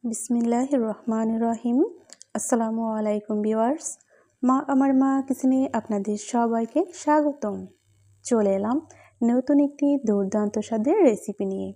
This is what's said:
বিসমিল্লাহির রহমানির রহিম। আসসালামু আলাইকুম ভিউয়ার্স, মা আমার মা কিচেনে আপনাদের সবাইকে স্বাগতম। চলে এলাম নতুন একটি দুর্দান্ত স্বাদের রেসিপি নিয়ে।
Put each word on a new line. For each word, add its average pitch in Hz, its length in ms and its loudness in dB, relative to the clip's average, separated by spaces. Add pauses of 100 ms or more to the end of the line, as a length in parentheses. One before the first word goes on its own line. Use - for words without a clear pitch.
বিসমিল্লাহির 240 800 0
রহমানির 220 580 -2
রহিম। 233 320 0 (580)
আসসালামু 226 460 -2 (140)
আলাইকুম 214 480 -2
ভিউয়ার্স, 226 420 0 (560)
মা 254 140 4 (160)
আমার 269 180 4 (100)
মা 269 100 2 (160)
কিচেনে 262 320 0 (200)
আপনাদের 208 380 -4 (140)
সবাইকে 233 500 0 (200)
স্বাগতম। 294 540 0 (680)
চলে 214 340 2
এলাম 226 180 -2 (540)
নতুন 262 260 2 (100)
একটি 285 200 -2 (220)
দুর্দান্ত 208 460 0 (120)
স্বাদের 226 280 0 (120)
রেসিপি 208 440 -2
নিয়ে। 190 240 -8